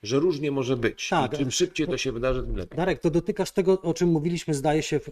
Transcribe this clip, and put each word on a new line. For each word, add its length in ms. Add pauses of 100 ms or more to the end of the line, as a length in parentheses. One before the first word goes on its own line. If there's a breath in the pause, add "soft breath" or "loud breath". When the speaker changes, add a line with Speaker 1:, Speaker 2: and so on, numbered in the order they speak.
Speaker 1:
że 180
różnie 300
może 260
być. 320
Speaker 2:
Tak. 260
Speaker 1:
I 20
czym 140
szybciej 360
to 120
się 140
wydarzy, 300
tym 140
lepiej”. 200
Speaker 2:
Darek, 240
to 100
dotykasz 400
tego, 320
o 120
czym 140
mówiliśmy, 460
zdaje 280
się, 180
w, 120